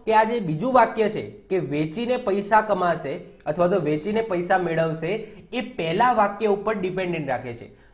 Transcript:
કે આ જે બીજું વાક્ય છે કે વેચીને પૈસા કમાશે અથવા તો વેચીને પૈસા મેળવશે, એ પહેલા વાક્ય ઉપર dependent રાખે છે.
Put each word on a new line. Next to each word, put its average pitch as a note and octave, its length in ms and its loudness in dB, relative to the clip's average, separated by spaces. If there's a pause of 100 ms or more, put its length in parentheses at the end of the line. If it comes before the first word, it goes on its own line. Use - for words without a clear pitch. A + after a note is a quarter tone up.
કે A3 80 2
આ A3 100 8
જે A#3 160 0
બીજું F3+ 340 -2
વાક્ય G#3+ 360 4
છે C#3+ 120 -6 (280)
કે F#3 100 0
વેચીને D#3+ 580 -2
પૈસા G3+ 440 2
કમાશે F3+ 580 0 (260)
અથવા F3 220 2
તો F#3+ 120 2
વેચીને D#3 420 0
પૈસા F#3 360 0
મેળવશે, E3 540 0 (420)
એ B3 80 -4
પહેલા G3 520 0
વાક્ય G#3 340 2
ઉપર G#3 280 0
dependent F3+ 540 -4
રાખે B2 240 -4
છે. - 180 -18 (220)